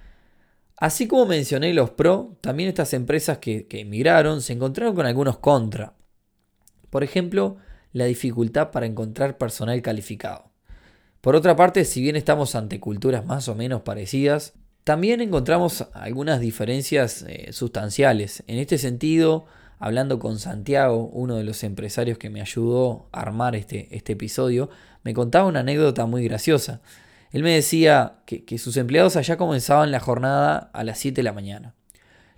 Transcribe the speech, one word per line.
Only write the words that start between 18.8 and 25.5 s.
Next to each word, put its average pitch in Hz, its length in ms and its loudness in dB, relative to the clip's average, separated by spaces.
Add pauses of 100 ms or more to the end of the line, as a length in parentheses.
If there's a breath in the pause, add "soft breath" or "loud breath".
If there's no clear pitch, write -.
hablando 127 380 -2
con 113 200 -6
Santiago, 117 720 0
uno 123 240 -4
de 110 80 -4
los 107 200 -8
empresarios 107 540 -4
que 110 120 -14
me 104 100 -12
ayudó 117 720 -2
a - 80 -10
armar 113 360 -4
este, - 380 -10
este 104 200 -6
episodio, 123 560 -2 (320 loud breath)
me 117 100 -6
contaba 123 340 4
una 151 140 0